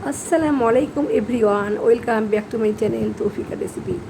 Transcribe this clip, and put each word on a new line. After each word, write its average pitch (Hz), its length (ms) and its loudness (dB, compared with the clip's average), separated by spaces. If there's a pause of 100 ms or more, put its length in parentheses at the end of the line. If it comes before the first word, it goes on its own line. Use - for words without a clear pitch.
আসসালামু 302 560 0
আলাইকুম 277 480 2
everyone, 208 600 2 (140)
welcome 226 460 2
back 214 160 0
to 240 80 -6
my 220 220 2
channel 220 300 0 (100)
তৌফিকা - 360 -4
রেসিপি। - 400 -6 (140)